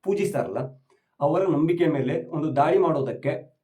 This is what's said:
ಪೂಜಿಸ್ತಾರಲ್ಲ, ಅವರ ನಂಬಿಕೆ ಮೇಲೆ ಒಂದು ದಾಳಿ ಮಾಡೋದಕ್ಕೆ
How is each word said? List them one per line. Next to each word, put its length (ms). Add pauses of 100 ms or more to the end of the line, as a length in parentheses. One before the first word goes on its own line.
ಪೂಜಿಸ್ತಾರಲ್ಲ, 560 (600)
ಅವರ 280
ನಂಬಿಕೆ 380
ಮೇಲೆ 400
ಒಂದು 300
ದಾಳಿ 220
ಮಾಡೋದಕ್ಕೆ 840